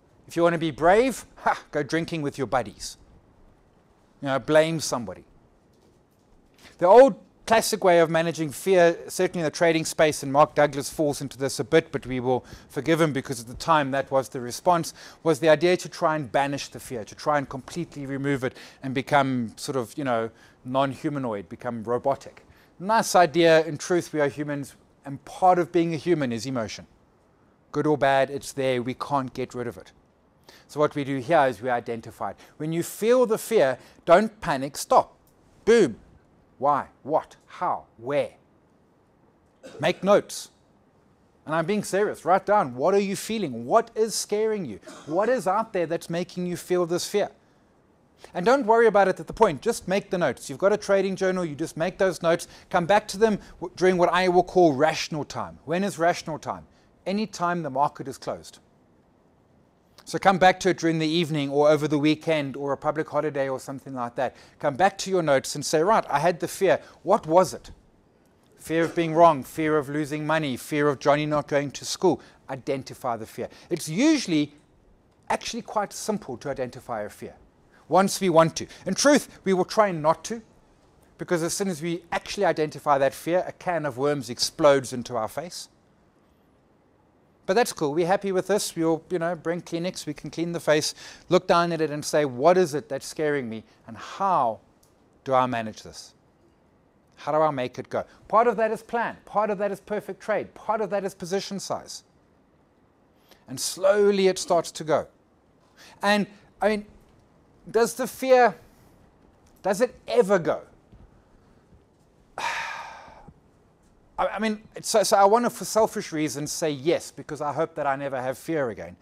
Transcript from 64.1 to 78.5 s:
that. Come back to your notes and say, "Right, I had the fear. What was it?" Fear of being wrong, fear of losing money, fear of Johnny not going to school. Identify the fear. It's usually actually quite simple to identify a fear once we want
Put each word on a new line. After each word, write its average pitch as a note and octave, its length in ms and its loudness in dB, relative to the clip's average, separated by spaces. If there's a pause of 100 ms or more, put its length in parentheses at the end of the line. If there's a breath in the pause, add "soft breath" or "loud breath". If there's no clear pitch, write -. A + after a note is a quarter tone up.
that. B2+ 220 -4 (240 loud breath)
Come C#3+ 160 -2
back F#3+ 220 2
to - 120 -8
your F#3 120 2
notes C#3 340 0
and C#3+ 100 -8
say, D#3 160 2
"Right, G3+ 260 2
I C#3+ 120 0
had E3 180 0
the E3 100 -6
fear. - 320 2 (220 loud breath)
What F3+ 240 0
was E3+ 280 4
it?" - 180 -20 (840)
Fear E3 280 -2
of D#3 100 -4
being E3 200 -2
wrong, D#3+ 280 6
fear D#3 340 -2
of C#3 120 -2
losing D3+ 380 -4
money, D3+ 300 -2
fear D3 320 0
of C#3 120 0
Johnny D3 260 2
not D3 220 -2
going C#3+ 240 -2
to - 120 -16
school. - 360 0 (280 loud breath)
Identify C3 680 -6
the A2 100 -12
fear. G#2+ 220 -10 (200 loud breath)
It's E3 200 -6
usually F#3 640 0 (720)
actually A3+ 340 -6
quite G3+ 300 -6
simple G3 460 -6
to C#3+ 120 -8
identify B2 520 -8
a G#2+ 60 -8
fear - 260 -16 (540 soft breath)
once F#3 320 2
we F#3+ 80 0
want D#3+ 280 4